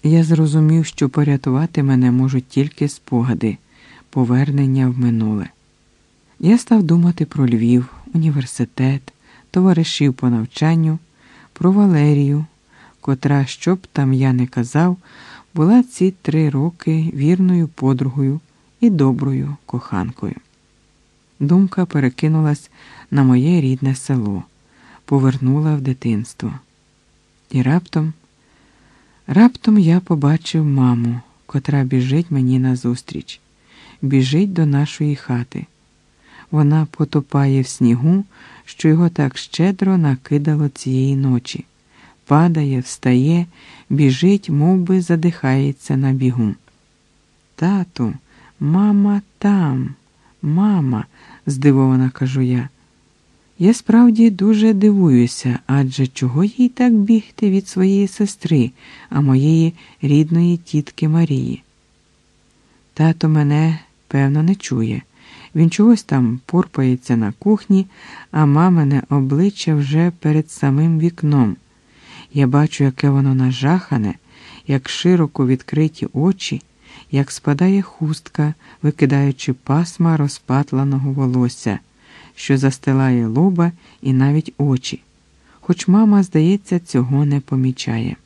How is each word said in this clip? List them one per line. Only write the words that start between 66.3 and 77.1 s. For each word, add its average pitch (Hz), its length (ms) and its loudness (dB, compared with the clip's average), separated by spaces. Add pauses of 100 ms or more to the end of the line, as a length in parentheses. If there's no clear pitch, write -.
порпається 131 720 -2
на 110 220 -2
кухні, 202 460 0 (460)
а 156 140 2
мамине 147 640 2
обличчя 143 640 0
вже 151 440 0
перед 156 320 -2
самим 151 480 0
вікном. 147 560 0 (800)
Я 139 140 2
бачу, 143 360 0
яке 135 260 0
воно 139 260 2
нажахане, 127 800 -2 (540)
як 135 220 -2
широко 165 580 0
відкриті 147 640 -2
очі, 165 480 -2 (500)